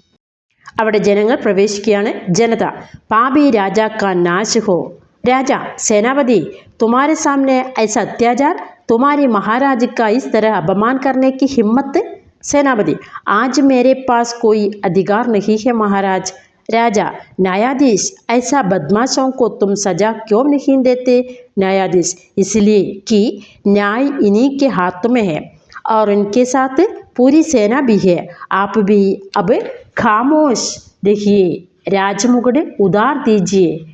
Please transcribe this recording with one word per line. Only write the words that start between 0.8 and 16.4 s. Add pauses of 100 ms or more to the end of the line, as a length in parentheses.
അവിടെ
ജനങ്ങൾ
പ്രവേശിക്കുകയാണ്.
ജനത, (460)
"പാപി
രാജാക്ക
നാശ്
ഹോ." (360)
രാജ, (260)
സേനാപതി, (420)
"തുമാരെ
സാമനെ
ഐസ
അത്യാചാർ, (360)
തുമാരി
മഹാരാജ്
കാ
ഇസ്
തരഹ്
അപമാൻ
കർണേ
കി
ഹിമ്മത്ത്?" (420)
സേനാപതി, (320)
"ആജ്
മേരെ (160)
പാസ്
കോയി
അധികാർ
നഹീ
ഹെ
മഹാരാജ്." (380)